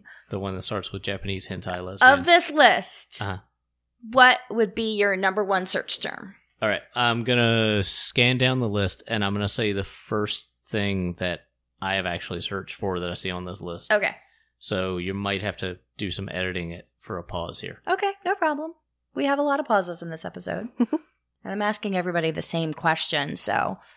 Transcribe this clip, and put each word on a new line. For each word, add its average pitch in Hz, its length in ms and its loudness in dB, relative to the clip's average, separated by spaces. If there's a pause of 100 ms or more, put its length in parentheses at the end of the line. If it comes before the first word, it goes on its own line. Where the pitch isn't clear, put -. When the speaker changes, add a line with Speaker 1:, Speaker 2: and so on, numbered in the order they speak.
(300)
Speaker 1:
The 104 100 -4
one 95 140 -2
that 92 80 -6
starts 98 300 -4
with 98 100 -8
Japanese 98 460 -4
hentai 90 360 -6
lesbian. 254 360 6
Speaker 2:
Of 269 80 -4
this 349 240 6
list, 220 720 4
Speaker 1:
Uh-huh. 196 140 -4 (760)
Speaker 2:
what 254 260 8 (140)
would 214 240 2
be 220 220 0
your 202 180 4
number 190 280 2
one 185 220 0
search - 340 0
term? - 360 -8 (260)
Speaker 1:
All 110 80 2
right, 98 140 -2 (100)
I'm 117 300 2
gonna 113 600 4
scan - 540 4
down 127 220 2
the 117 100 0
list, 101 380 0
and 110 180 0
I'm 98 80 0
gonna 101 160 0
say 107 220 0
the 98 120 -2
first - 840 -6
thing 98 440 0
that 87 340 -6 (340)
I 95 140 -2
have 92 100 -2
actually 87 360 -6
searched 95 340 -8
for 92 240 -4
that 87 100 -4
I 87 60 -6
see 92 160 -6
on 90 140 -6
this 92 160 -12
list. 87 300 -8
Speaker 2:
Okay. 208 240 0 (440)
Speaker 1:
So 92 380 -4
you 90 180 -4
might 101 260 -4
have 101 160 -4
to 92 220 -8 (180)
do 98 140 -4
some 98 180 -8
editing 90 400 -4
it 85 180 -14 (120)
for 98 180 -10
a 85 60 -8
pause - 360 -8
here. - 280 -12
Speaker 2:
Okay, 381 240 0 (120)
no 370 120 -2
problem. 311 380 -2 (420)
We 277 100 -2
have 277 140 2
a 285 40 2
lot 285 160 2
of 294 60 -4
pauses 180 380 0
in 170 80 -8
this 160 120 -6
episode. 185 500 -8
Speaker 3:
<laughs> - 40 -20 (680)
Speaker 2:
And 196 100 -6
I'm 208 80 -4
asking 208 340 -2
everybody 170 360 0
the 156 100 -4
same 160 320 0
question, 160 640 0
so - 400 0 (200)